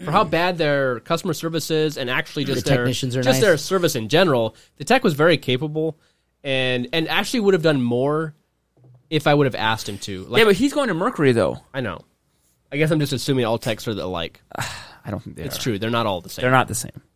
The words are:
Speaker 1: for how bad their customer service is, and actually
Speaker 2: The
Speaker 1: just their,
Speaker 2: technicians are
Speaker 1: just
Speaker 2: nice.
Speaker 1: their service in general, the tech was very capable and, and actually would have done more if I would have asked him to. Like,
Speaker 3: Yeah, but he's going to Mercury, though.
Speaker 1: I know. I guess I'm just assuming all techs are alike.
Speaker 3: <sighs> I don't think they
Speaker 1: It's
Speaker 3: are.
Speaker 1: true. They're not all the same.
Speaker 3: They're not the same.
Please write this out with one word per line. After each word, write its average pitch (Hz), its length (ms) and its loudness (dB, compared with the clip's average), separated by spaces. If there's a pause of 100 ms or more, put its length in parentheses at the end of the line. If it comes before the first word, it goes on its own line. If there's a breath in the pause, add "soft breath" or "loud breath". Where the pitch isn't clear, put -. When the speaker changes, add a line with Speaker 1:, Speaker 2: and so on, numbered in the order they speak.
Speaker 1:
for 170 80 -6
how 202 140 4
bad 165 320 0
their 139 420 0
customer 165 340 -2
service 165 380 -4
is, 156 260 0
and 127 120 -4
actually 131 340 -2
Speaker 2:
The 135 120 -2
Speaker 1:
just 123 100 -2
their, 135 120 4
Speaker 2:
technicians 123 380 -2
are 127 80 0
Speaker 1:
just - 140 4
Speaker 2:
nice. - 40 2
Speaker 1:
their 190 160 6
service 175 380 0
in 110 140 -4
general, 139 440 2 (240 soft breath)
the 147 60 -16
tech 254 200 2
was 180 100 2
very 151 240 4
capable 151 600 -4 (460)
and, 127 480 -2
and 165 160 -2
actually 196 340 -2
would 196 120 4
have 165 100 2
done 151 180 2
more 143 520 -2 (760)
if 156 180 -2
I 147 60 6
would 147 120 4
have 123 100 -2
asked 110 320 -2
him 101 120 -10
to. 95 260 -10
Like, 120 140 0
Speaker 3:
Yeah, 226 60 6
but 202 120 6
he's 269 160 0
going 285 160 0
to 190 40 -2
Mercury, 165 380 2
though. 92 280 2 (140)
Speaker 1:
I 135 60 -8
know. 107 220 -8 (680)
I 139 60 -8
guess 151 160 2
I'm 156 80 4
just 139 140 0
assuming 131 320 0
all 113 120 0
techs 110 300 -4
are 120 40 -2
alike. 87 580 -6
Speaker 3:
<sighs> - 80 -12 (480 loud breath)
I - 60 -10
don't 98 120 -6
think - 140 -16
they 78 60 -10
Speaker 1:
It's - 140 -8
Speaker 3:
are. - 40 -10
Speaker 1:
true. 104 180 -2
They're 110 100 -4
not 117 180 0
all 95 120 -2
the 85 100 -14
same. - 140 -8
Speaker 3:
They're 127 80 2
not 127 160 4
the 107 80 -6
same. - 260 -10 (140)